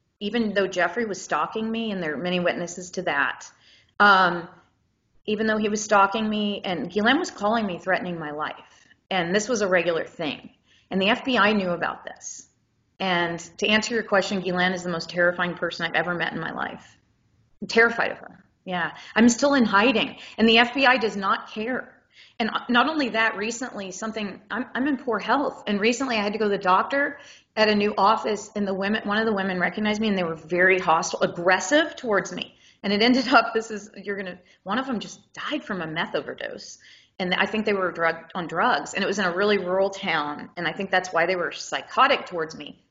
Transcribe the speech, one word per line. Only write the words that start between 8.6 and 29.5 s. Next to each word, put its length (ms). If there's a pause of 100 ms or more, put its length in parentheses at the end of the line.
And 240
this 140
was 120
a 60
regular 380
thing. 460 (380)
And 140
the 60
F 160
B 120
I 160
knew 180
about 340
this. 440 (520)
And 380 (200)
to 80
answer 260
your 120
question, 360
Ghislaine 320
is 120
the 60
most 200
terrifying 440
person 300
I've 120
ever 180
met 180
in 80
my 120
life. 440 (640)
I'm 60
terrified 460
of 60
her. 260 (200)
Yeah. 280 (240)
I'm 120
still 260
in 100
hiding. 520 (220)
And 100
the 100
F 160
B 120
I 100
does 200
not 340
care. 420 (460)
And 120 (180)
not 200
only 200
that, 280
recently 540
something, 580
I'm, 260
I'm 120
in 100
poor 220
health. 480
And 140
recently 360
I 60
had 120
to 40
go 60
to 60
the 60
doctor 640 (380)
at 120
a 60
new 240
office, 560
and 140
the 60
women, 340
one 100
of 80
the 60
women 260